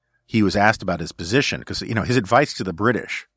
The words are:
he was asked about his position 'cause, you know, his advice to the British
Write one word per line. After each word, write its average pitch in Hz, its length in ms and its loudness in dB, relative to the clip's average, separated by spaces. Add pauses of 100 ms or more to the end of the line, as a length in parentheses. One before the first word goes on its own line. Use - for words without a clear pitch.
(260)
he 110 180 2
was 98 140 2
asked 107 240 4
about 90 180 -4
his 82 140 -10
position 87 500 -2
'cause, - 180 -8
you 107 120 -8
know, 104 100 0
his 120 140 2
advice 123 380 2
to 107 100 -6
the 92 80 -4
British 101 640 -2